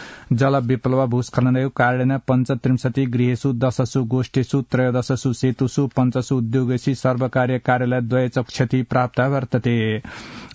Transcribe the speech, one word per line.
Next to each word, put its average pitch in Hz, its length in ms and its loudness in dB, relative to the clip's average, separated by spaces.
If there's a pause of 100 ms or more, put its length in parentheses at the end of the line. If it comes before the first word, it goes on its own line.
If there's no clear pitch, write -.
(320)
जल 135 240 2
विप्लव 127 420 0
भूस्खलनयो 127 720 2
कारणेन 127 500 2
पञ्चत्रिंशति 127 880 0
गृहेषु, 123 460 0
दशसु 123 520 0
गोष्ठीषु, 127 580 0
त्रयोदशसु 127 680 0
सेतुषु, 131 540 0
पञ्चसु 127 500 0
उद्योगेषु 123 580 0
सर्वकार्य 127 640 0
कार्यालय 123 420 0
द्वय 127 280 0
च 117 100 -4
क्षति 127 440 0
प्राप्ता 123 460 0
वर्तते। 117 720 0 (520)